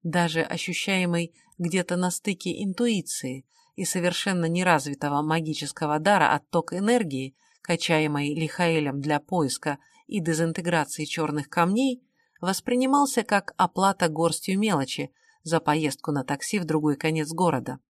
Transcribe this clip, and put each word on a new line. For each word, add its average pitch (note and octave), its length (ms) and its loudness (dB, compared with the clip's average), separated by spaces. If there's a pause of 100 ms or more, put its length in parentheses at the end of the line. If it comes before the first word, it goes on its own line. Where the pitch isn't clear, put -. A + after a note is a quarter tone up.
Даже E3 380 0
ощущаемый E3+ 920 -2 (220)
где-то F3+ 400 -2
на F3+ 140 0
стыке F#3 520 -4
интуиции F#3+ 800 -2 (300)
и G3 80 -6
совершенно F3 640 -2
неразвитого D3 760 2
магического D#3 800 -2
дара F#3 340 4
отток E3 400 -2
энергии, F3 640 0 (260)
качаемой D3+ 720 0
Лихаэлем D#3 680 0
для D3 180 0
поиска D3 600 -2 (280)
и G3 140 -4
дезинтеграции E3 840 0
чёрных D3+ 460 -4
камней, A#3+ 520 2 (380)
воспринимался B3+ 840 2
как G3+ 340 0
оплата F#3 500 2
горстью E3 500 0
мелочи D3+ 540 -2 (320)
за D#3+ 160 0
поездку D3+ 540 0
на C3+ 100 0
такси C#3+ 360 -4
в F3 60 -2
другой D3+ 300 2
конец D#3+ 380 -2
города. C#3+ 460 0 (100)